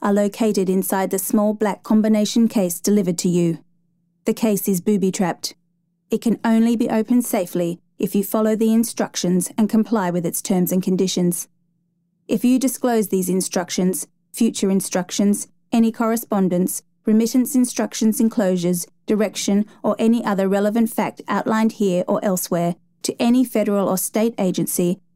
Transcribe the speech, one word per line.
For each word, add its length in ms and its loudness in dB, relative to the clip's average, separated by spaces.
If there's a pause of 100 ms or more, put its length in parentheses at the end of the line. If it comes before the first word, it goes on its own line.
are 120 0
located 580 0
inside 400 0
the 80 -2
small 340 0
black 300 -4
combination 640 2
case 320 -2
delivered 400 0
to 100 0
you. 300 2 (680)
The 100 0
case 340 0
is 120 0
booby-trapped. 760 -2 (540)
It 100 -2
can 240 0
only 320 2
be 120 -2
opened 360 0
safely 560 -2 (180)
if 160 -4
you 80 2
follow 320 0
the 180 2
instructions 840 -2
and 100 2
comply 420 0
with 140 -2
its 160 -6
terms 300 0
and 100 0
conditions. 680 0 (800)
If 160 0
you 160 4
disclose 480 0
these 200 0
instructions, 800 -2 (240)
future 400 0
instructions, 760 0 (240)
any 180 4
correspondence, 920 -2 (200)
remittance 520 2
instructions, 640 0
enclosures, 640 0 (200)
direction, 600 0 (160)
or 160 0
any 260 2
other 220 0
relevant 440 0
fact 360 -4
outlined 460 0
here 340 0
or 180 -2
elsewhere 520 -2 (240)
to 220 -4
any 220 4
federal 440 0
or 80 0
state 420 -2
agency, 600 -2 (160)